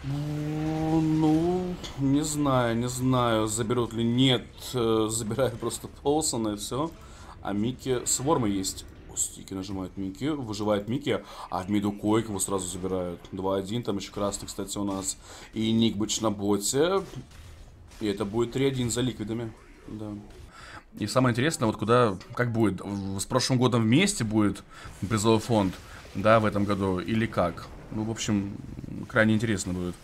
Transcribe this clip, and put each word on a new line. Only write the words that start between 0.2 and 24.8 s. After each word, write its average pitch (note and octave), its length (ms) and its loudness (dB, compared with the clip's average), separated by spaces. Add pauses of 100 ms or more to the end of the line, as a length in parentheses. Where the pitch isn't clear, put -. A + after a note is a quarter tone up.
не C#3 260 4
знаю, C3 540 2
не A#2+ 100 0
знаю, B2 600 2
заберут A2+ 460 0
ли A2+ 100 -2
нет. A#2+ 420 4 (280)
Э, A2+ 360 4
забирают A2+ 500 -2
просто A#2 280 -6
Полсона C#3+ 640 0
и G#2 60 -2
всё. B2+ 360 -4 (500)
А F#2+ 100 -4
Микки A#2+ 540 -2
с - 140 0
Вормой C3 320 2
есть. F#2+ 340 -4 (260)
О, - 60 -10
стики - 360 -8
нажимает F#2+ 440 -8
Микки, F#2+ 280 -6
выживает G#2+ 600 -2
Микки. A2 360 0 (260)
А F#2 140 -4
в F2+ 60 -8
миду G#2 220 2
Койк G#2 380 0
его G2 100 -4
сразу F#2+ 280 -2
забирают. F2+ 520 -4 (120)
Два F#2+ 260 0
один, G2+ 260 -2
там G2+ 140 -2
ещё - 160 -8
красный, G2+ 340 -4
кстати, G2 300 -8
у G2+ 60 -4
нас. F#2+ 340 -4 (360)
И A2 180 0
Ник A2+ 260 4
Быч G#2+ 240 -2
на A2 80 2
боте. G#2 720 2 (1000)
И A2 60 -4
это G2+ 180 0
будет A#2 280 0
три C3 140 0
один B2 260 0
за A#2+ 100 0
ликвидами. A2+ 500 -4 (360)
Да. G#2+ 240 -10 (880)
И G#2 80 -2
самое B2+ 240 4
интересное, B2+ 340 0
вот G#2+ 120 0
куда, A2 400 4 (160)
как A#2+ 180 -2
будет, G#2 300 2
в-, G2 380 -4
с G2 60 -4
прошлым B2 340 2
годом A#2+ 240 4
вместе C3+ 400 4
будет G#2 400 2 (440)